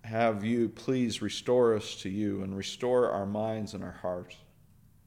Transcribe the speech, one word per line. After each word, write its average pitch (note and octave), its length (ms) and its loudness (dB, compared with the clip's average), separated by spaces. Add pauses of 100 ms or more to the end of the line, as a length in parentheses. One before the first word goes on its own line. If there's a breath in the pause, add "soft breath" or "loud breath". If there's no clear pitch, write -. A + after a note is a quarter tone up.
have A2 400 2
you A#2 240 2
please B2 540 -2
restore A#2 540 4
us - 180 -6
to - 140 -8
you G2+ 340 -2
and F#2+ 140 -6
restore B2 540 2
our G2 140 0
minds G#2+ 480 -4
and G2 120 -8
our F2 180 -12
hearts. F2+ 320 -6 (720)